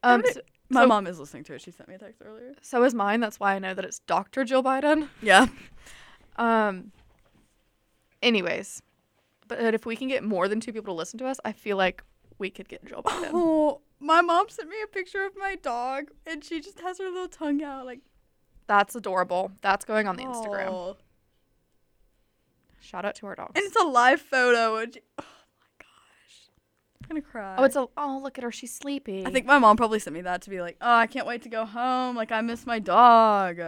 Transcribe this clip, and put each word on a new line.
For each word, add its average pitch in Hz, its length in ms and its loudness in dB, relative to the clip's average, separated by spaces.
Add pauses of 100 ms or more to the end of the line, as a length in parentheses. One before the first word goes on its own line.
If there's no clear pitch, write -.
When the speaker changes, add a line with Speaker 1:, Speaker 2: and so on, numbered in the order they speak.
Speaker 1:
How 240 120 6
Speaker 2:
Um, 233 60 2
Speaker 1:
did 494 140 0
Speaker 2:
so, - 60 -16 (280)
Speaker 1:
my 254 140 4
Speaker 2:
so 254 40 8
Speaker 1:
mom 208 200 4
is 175 120 -12
listening 135 260 -16
to 156 100 -18
it. 123 60 -16
She 175 100 -20
sent - 180 -20
me 185 60 -20
a - 40 -20
text 220 240 -20
earlier. 226 380 -20
Speaker 2:
So 247 220 2
is 254 100 4
mine. 214 260 0
That's 220 200 -4
why 196 160 0
I 196 40 -6
know 190 140 -6
that 190 120 -8
it's - 140 -14
Doctor 190 460 -2
Jill 262 180 2
Biden. 269 460 2 (120)
Speaker 1:
Yeah. 214 260 8 (880)
Speaker 2:
Um, 214 540 0 (1300)
anyways, 202 600 -2 (680)
but 240 120 -10 (140)
if 220 120 -4
we 226 100 -6
can 262 120 -8
get 262 160 -4
more 190 240 -2
than 214 120 -2
two 220 140 -10
people 208 200 -10
to 170 40 -8
listen 185 220 -10
to 254 80 -8
us, 262 180 -6
I 220 60 -6
feel 202 260 -6
like 185 260 0 (360)
we 196 100 -6
could - 200 -20
get - 160 -18
Jill - 180 -16
Biden. - 300 -4
Speaker 1:
Oh, 311 480 0 (180)
my 320 220 2
mom 349 280 2
sent 415 200 -14
me 392 140 -12
a 427 40 -12
picture 392 380 -8
of 392 120 -10
my 392 180 -8
dog, 262 560 -6 (140)
and 320 180 -10
she 330 160 -8
just 392 200 -20
has 359 200 -10
her 381 100 -8
little 370 180 -8
tongue 294 360 -4
out, 269 220 -12
like, 247 140 -16 (680)
Speaker 2:
That's 202 280 2
adorable. 190 560 -2 (100)
That's 202 240 0
going 214 220 -2
on 185 80 -4
the - 80 -12
Instagram. 214 460 -6
Speaker 1:
Oh. 185 280 -10 (1800)
Speaker 2:
Shout 185 260 -12
out 202 100 -6
to - 120 -18
our 196 80 -12
dogs. - 200 -16
Speaker 1:
And 381 100 -2
it's 381 100 -6
a 427 100 4
live 262 360 4
photo. 240 560 2
And 226 160 -8
she, - 80 -20 (180)
oh - 40 -12 (360)
my - 60 -20 (140)
gosh. - 680 -20 (540)
I'm - 60 -20
gonna 311 120 -6
cry. 196 360 -12
Speaker 2:
Oh, 254 60 4
it's 269 120 4
a, 262 120 -2 (100)
oh, 277 260 -6
look 269 140 -12
at 254 60 -12
her. 240 80 -6
She's - 220 -14
sleepy. 226 520 -8
Speaker 1:
I - 60 -6
think 262 140 -2
my 277 140 6
mom 220 180 8
probably 220 220 0
sent 156 140 -12
me 165 80 -10
that 180 220 -6
to - 60 -20
be 190 120 -8
like, 175 200 -10
"Oh, 240 140 4
I 226 120 4
can't 226 200 -8
wait 240 160 -8
to 240 60 -18
go 226 160 -6
home. 247 500 -4
Like, 226 160 -6
I 220 100 -2
miss 233 240 -6
my 233 140 -4
dog." 208 880 6